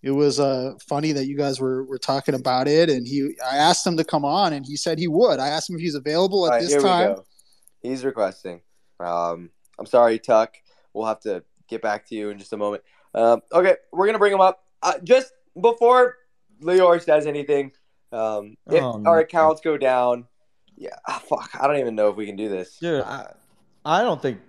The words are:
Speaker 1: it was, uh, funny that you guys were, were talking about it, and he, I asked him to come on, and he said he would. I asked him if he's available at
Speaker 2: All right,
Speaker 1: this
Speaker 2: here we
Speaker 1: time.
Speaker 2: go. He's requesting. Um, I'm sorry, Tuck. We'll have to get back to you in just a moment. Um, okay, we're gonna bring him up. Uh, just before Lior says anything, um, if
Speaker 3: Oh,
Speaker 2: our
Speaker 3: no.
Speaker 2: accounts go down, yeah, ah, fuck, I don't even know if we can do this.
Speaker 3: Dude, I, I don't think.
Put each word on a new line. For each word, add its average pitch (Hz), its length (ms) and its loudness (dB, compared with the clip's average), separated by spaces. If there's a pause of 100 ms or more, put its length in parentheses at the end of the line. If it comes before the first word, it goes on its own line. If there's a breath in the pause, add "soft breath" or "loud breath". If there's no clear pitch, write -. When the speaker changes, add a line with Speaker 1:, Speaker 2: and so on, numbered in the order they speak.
Speaker 1:
it 135 100 -4
was, 143 280 2
uh, 135 340 -2 (140)
funny 151 260 -2
that 139 120 -4
you 139 100 -8
guys 139 240 -4
were, 131 240 -4
were 131 140 -12
talking 139 380 -4
about 127 320 -2
it, 156 240 4
and 123 160 -2
he, 139 360 -4
I 131 140 -4
asked 156 280 2
him 175 120 -2
to 160 60 0
come 151 200 -2
on, 165 300 0
and 139 100 -8
he 135 120 -12
said 160 240 -4
he 175 80 -2
would. 170 320 2
I 135 80 -2
asked 156 220 -6
him 180 60 -10
if 160 60 -8
he's 165 140 -4
available 175 500 0
at 156 40 2
Speaker 2:
All 120 80 2
right, 117 40 2
Speaker 1:
this 123 100 -2
Speaker 2:
here 147 80 2
we 139 40 2
Speaker 1:
time. 175 320 2
Speaker 2:
go. 95 80 -16 (580)
He's 131 240 -8
requesting. 95 560 -6 (380)
Um, 85 500 -6 (300)
I'm 107 80 -12
sorry, 117 320 4
Tuck. 113 380 0 (360)
We'll 110 140 -6
have 110 140 -6
to 95 220 -8 (240)
get 113 140 -10
back 107 280 -6
to 117 60 -12
you 104 140 -8
in 101 80 -12
just 98 160 -14
a 107 40 -10
moment. 104 260 -6 (320)
Um, 117 260 4 (100)
okay, 180 260 4 (140)
we're 180 140 0
gonna 220 140 0
bring 202 140 4
him 190 80 2
up. 185 220 2 (200)
Uh, 180 200 -2
just 247 280 2 (280)
before 240 580 4 (440)
Lior 175 420 4
says 151 220 2
anything, 143 460 -2 (400)
um, 107 460 -6 (100)
if 156 160 2
Speaker 3:
Oh, 117 220 -6
Speaker 2:
our 165 120 4
Speaker 3:
no. 160 40 4
Speaker 2:
accounts 160 400 2
go 160 140 -2
down, 123 500 0 (500)
yeah, - 140 -16 (180)
ah, - 160 -8
fuck, - 260 -6 (100)
I 135 80 0
don't 147 100 0
even 120 180 -4
know 107 140 2
if 98 60 -4
we 104 120 -8
can 101 80 -12
do 107 140 -6
this. 92 300 -8
Speaker 3:
Dude, 160 240 -4
I, 127 280 -12 (520)
I 165 180 0
don't 202 200 -2
think. 120 280 -4